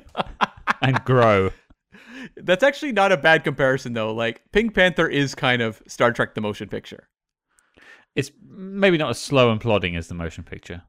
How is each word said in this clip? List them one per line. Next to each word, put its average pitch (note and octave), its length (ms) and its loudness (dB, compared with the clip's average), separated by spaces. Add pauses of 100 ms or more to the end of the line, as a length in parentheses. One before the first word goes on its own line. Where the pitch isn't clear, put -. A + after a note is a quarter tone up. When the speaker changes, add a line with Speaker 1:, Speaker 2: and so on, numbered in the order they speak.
(340)
Speaker 1:
<laughs> - 480 -6
Speaker 2:
and B2+ 240 2
grow. A2 460 4 (840)
Speaker 1:
That's F3+ 280 -2
actually C#4+ 280 0
not G3 220 2
a F3+ 40 4
bad D#3+ 280 2
comparison, C3+ 480 -2
though. A2 200 -4
Like, A#2 280 -4 (100)
Pink G#3+ 240 0
Panther F3+ 320 2
is C#3 260 -2
kind B2 280 0
of A2 260 -6
Star A#2+ 240 2
Trek A#2 240 -2
the A2+ 60 -6
Motion G#2 260 -6
Picture. - 400 -14 (1040)
Speaker 2:
It's - 180 -4 (140)
maybe F#3+ 520 0
not C#3+ 140 -2
as A#2 80 -8
slow B2+ 320 4
and G#2+ 100 -2
plodding F#2 340 0
as E2+ 140 -8
the F#2 60 -12
motion E2+ 280 -10
picture. - 460 -16